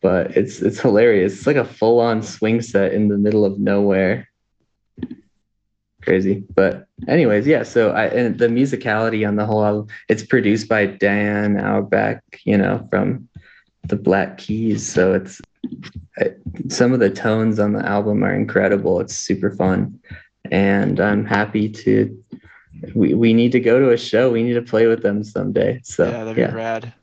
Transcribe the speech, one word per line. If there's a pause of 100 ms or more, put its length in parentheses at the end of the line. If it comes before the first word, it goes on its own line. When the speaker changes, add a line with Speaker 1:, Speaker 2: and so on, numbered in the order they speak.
Speaker 1:
But
it's,
it's
hilarious.
It's
like
a
full-on
swing
set
in
the
middle
of
nowhere. (1700)
Crazy. (120)
But (200)
anyways,
yeah.
So
I,
and
the
musicality
on
the
whole
album, (220)
it's
produced
by
Dan
Auerbach, (220)
you
know,
from (540)
the
Black
Keys.
So
it's, (760)
I, (380)
some
of
the
tones
on
the
album
are
incredible.
It's
super
fun, (500)
and
I'm
happy
to, (720)
we,
we
need
to
go
to
a
show.
We
need
to
play
with
them
someday.
So
Speaker 2:
Yeah,
that'd
be
Speaker 1:
yeah.
Speaker 2:
rad.